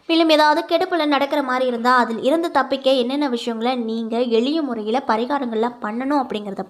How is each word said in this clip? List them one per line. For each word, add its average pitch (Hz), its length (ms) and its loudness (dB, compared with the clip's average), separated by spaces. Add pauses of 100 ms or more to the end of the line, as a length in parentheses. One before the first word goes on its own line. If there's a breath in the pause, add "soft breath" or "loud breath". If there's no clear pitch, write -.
மேலும் 330 220 4
ஏதாவது 302 400 4
கெடுப்புல 339 360 0
நடக்கிற 285 360 0
மாதிரி 254 300 -2
இருந்தா 240 260 2
அதில் 226 260 0
இருந்து 330 280 2
தப்பிக்க 269 520 2
என்னென்ன 277 240 -2
விஷயங்களை 240 480 -2 (160)
நீங்க 226 300 -2
எளிய 247 400 2
முறையில 226 460 -2
பரிகாரங்கள்லாம் 240 720 -2
பண்ணணும் 254 420 -2
அப்படிங்கிறத 208 460 -8